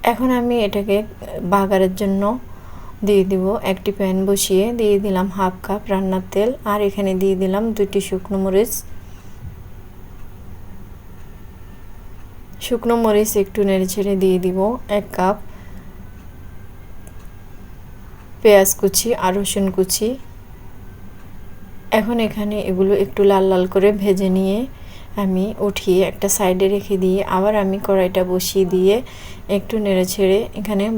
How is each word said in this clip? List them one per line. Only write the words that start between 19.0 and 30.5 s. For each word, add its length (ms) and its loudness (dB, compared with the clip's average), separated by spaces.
আর 120 2
রসুন 360 0
কুচি। 380 0
এখন 260 2
এখানে 280 -2
এগুলো 240 4
একটু 200 -2
লাল 260 6
লাল 180 4
করে 220 4
ভেজে 360 2
নিয়ে 220 2
আমি 220 2
উঠিয়ে 320 2
একটা 180 -2
সাইডে 380 4
রেখে 300 0
দিয়ে 220 4
আবার 180 4
আমি 160 0
কড়াইটা 420 2
বসিয়ে 420 2
দিয়ে 220 6
একটু 300 -2
নেড়ে 260 2
ছেড়ে 340 4